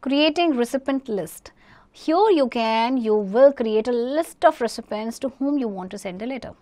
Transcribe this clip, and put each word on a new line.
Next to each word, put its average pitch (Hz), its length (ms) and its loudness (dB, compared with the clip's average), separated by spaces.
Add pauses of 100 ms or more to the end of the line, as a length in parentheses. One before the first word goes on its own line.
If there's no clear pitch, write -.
Creating 302 560 2
recipient 269 520 -4
list। 185 400 -8 (420)
Here 349 400 2
you 285 180 4
can, 226 480 0
you 220 180 0 (180)
will 269 180 8
create 220 360 0
a 247 40 -2
list 262 580 -2
of 330 120 -4
recipients 226 580 -6
to 269 180 -4
whom 285 200 -2
you 254 100 -2
want 190 240 -8
to 208 60 -12
send 185 240 -10
a 226 40 -8
letter। 247 360 -10